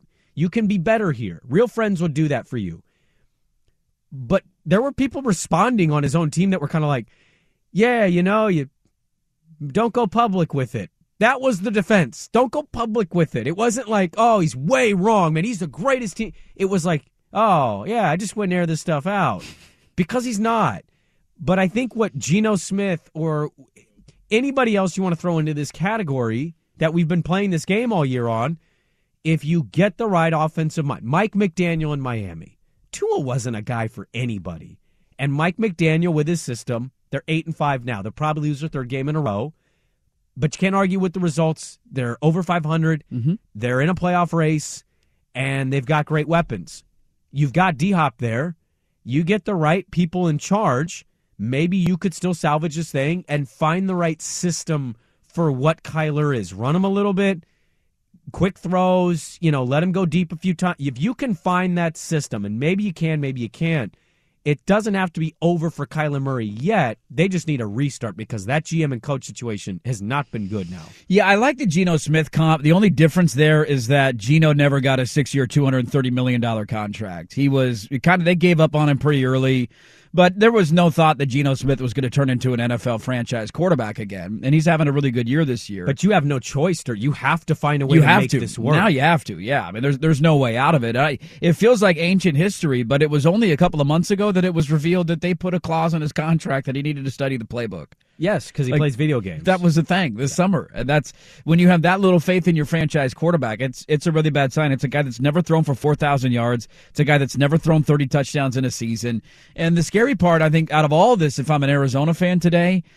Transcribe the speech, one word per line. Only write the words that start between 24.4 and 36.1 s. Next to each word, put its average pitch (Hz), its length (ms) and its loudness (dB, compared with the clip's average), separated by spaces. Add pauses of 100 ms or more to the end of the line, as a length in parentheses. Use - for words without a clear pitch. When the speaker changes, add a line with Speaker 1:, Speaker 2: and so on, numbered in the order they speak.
Speaker 1:
else 190 200 0
you 190 60 -2
wanna 180 140 0
throw 170 220 -2
into 156 160 -2
this 147 180 -6
category 151 800 -4 (240)
that 160 140 0
we've 170 160 0
been 170 140 0
playing 196 280 -2
this 165 140 -4
game 226 280 -2
all 165 120 0
year 127 240 -2
on, 120 300 -4 (680)
if 160 200 0
you 160 200 0
get 190 340 0
the 233 100 -2
right 165 260 2
offensive 156 500 -2
mind, 135 200 -6
Mike 180 280 0
McDaniel 170 640 -2
in 139 60 -6
Miami. 101 580 -8 (340)
Tua 427 280 -2
wasn't 123 360 -4
a 107 60 -6
guy 113 260 -4
for - 240 -14
anybody. 92 640 -8 (400)
And 139 140 -4
Mike 160 260 -2
McDaniel 170 540 0